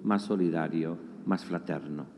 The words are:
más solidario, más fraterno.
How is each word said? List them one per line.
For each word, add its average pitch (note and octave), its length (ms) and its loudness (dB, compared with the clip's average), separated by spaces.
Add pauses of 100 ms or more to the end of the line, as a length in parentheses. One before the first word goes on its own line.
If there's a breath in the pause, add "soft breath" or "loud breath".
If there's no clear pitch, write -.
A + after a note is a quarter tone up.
más G2+ 200 4
solidario, E2 720 2 (280)
más F#2+ 200 2
fraterno. D2+ 600 -4 (120)